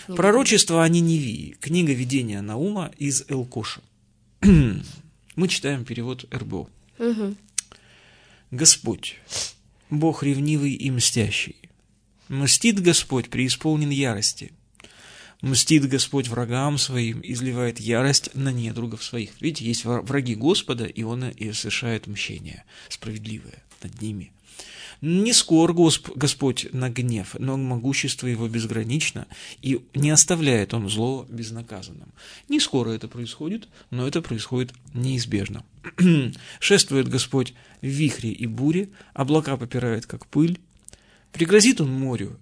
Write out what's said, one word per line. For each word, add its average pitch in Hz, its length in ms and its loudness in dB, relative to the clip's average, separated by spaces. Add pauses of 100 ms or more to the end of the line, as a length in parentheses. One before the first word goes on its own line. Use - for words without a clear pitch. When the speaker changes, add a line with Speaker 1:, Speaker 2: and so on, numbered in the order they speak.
Speaker 1:
не 92 80 -10
Speaker 2:
пророчество 202 600 6
Speaker 1:
знаем. 165 160 6
Speaker 2:
о 170 40 4
Ниневии, 165 640 0
книга 160 340 2
«Видения 123 480 -2
Наума» 151 580 -4
из 143 280 -2
Элкоша. 123 540 -6 (300)
<clears throat> - 300 -18
Мы 156 1080 4
читаем 139 360 -2
перевод 120 480 -8
Р 120 140 -8
Б 101 120 -6
О. - 100 -6 (320)
Speaker 1:
Мгм. 220 360 -2 (1160)
Speaker 2:
Господь, - 640 0 (720)
Бог 151 340 0
ревнивый 143 500 2
и - 180 -2
мстящий. - 640 0 (720)
Мстит 143 540 2
Господь, 160 480 2
преисполнен 147 600 0
ярости. 127 640 -2 (880)
Мстит 135 480 4
Господь 135 380 0
врагам 123 500 -2
своим, 117 460 -2
изливает 120 560 -4
ярость 117 560 0
на 135 160 -2
недругов 117 520 -6
своих. 113 280 -8 (100)
Видите, 127 240 -4
есть 117 200 -4
вра-, 117 160 -2
враги 117 340 -2
Господа, 120 500 0
и - 180 -8
Он 120 260 -6
и 107 240 -10
совершает 110 540 -4
мщение 92 560 -10 (260)
справедливое 107 760 -12 (180)
над - 200 -14
ними. 107 300 -8 (720)
«Не 185 320 2
скор 165 400 6
Госп-, 165 420 4
Господь 135 580 0
на 127 180 -2
гнев, 117 480 -4
но 131 180 -2
могущество 131 720 -2
Его 117 200 -2
безгранично, 113 800 -4 (380)
и 131 180 0 (140)
не 147 160 2
оставляет 147 640 4
Он 110 140 -2
зло 117 380 -2
безнаказанным». 113 840 -14 (340)
Не 294 120 2
скоро 120 320 0
это 110 160 -6
происходит, 151 600 -10 (220)
но 123 180 -4
это 160 140 -2
происходит 127 520 -4 (200)
неизбежно. 120 720 -2 (320)
<clears throat> 160 640 2
Шествует 139 480 4
Господь 123 480 -2 (260)
в 135 60 -8
вихре 135 440 -2
и 113 140 -8
буре, 147 440 0 (260)
облака 139 420 0
попирает, 120 480 -4
как - 220 -14
пыль. 170 320 2 (720)
Пригрозит 196 500 6
Он 143 100 2
морю, 131 500 -4